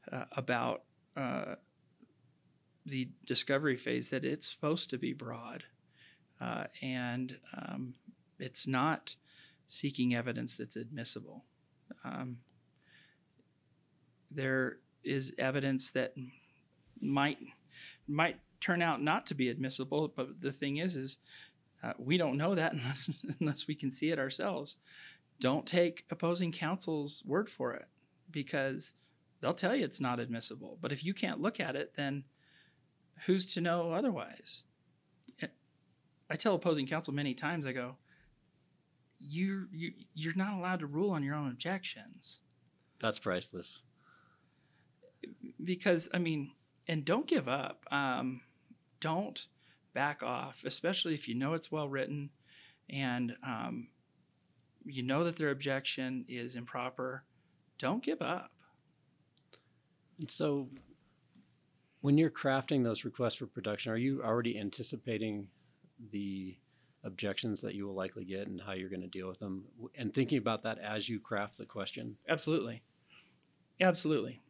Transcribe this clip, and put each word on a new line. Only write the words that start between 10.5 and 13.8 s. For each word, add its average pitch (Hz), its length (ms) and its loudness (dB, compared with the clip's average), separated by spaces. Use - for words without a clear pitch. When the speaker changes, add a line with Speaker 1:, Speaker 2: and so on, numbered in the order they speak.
Speaker 1:
that's 117 200 -6
admissible. 113 680 -4
Um, 127 320 -6